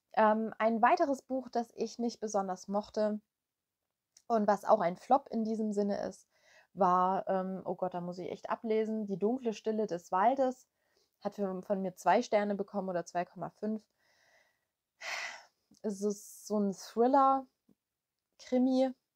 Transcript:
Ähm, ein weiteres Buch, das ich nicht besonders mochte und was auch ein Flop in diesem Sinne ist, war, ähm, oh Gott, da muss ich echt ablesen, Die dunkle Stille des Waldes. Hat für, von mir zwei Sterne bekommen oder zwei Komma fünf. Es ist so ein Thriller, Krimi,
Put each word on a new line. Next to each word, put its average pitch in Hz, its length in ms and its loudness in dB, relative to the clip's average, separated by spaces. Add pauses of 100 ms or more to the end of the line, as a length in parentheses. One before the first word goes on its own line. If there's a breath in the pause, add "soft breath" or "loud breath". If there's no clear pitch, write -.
(120)
Ähm, 220 440 4
ein 220 260 0
weiteres 277 400 2
Buch, 254 260 -6
das 233 260 -4
ich - 240 -6
nicht 233 220 -4
besonders 196 480 -4
mochte 208 520 -2 (1080)
und 220 180 2
was 202 180 2
auch 220 140 6
ein 180 180 0
Flop 277 340 2
in 226 120 -2
diesem 220 300 -2
Sinne 202 340 0
ist, - 220 -12 (460 soft breath)
war, 180 520 2
ähm, 190 380 -2
oh 185 100 -4
Gott, 180 200 -6
da 175 60 -6
muss 175 180 -8
ich 175 120 -10
echt - 200 -10
ablesen, 220 560 -2
Die 196 120 -4
dunkle 233 340 0
Stille 214 360 -4
des 175 240 -8
Waldes. 254 560 2 (520)
Hat 202 140 -6
für, 190 280 -4
von 190 200 -2
mir 185 140 -4
zwei 196 260 4
Sterne 208 320 0
bekommen 196 340 -6
oder 175 160 -2
zwei 180 200 -4
Komma 170 260 -10
fünf. 214 320 -6 (2000 loud breath)
Es 196 200 -6
ist - 440 -6
so 208 100 -2
ein 202 160 2
Thriller, 262 720 2 (920)
Krimi, 254 540 2 (240)